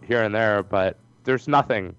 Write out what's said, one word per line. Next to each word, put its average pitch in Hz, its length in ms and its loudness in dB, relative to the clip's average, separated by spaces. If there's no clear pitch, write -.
here 117 200 0
and 104 100 -2
there, 107 300 2
but 95 320 -2
there's 131 240 -2
nothing, 117 520 0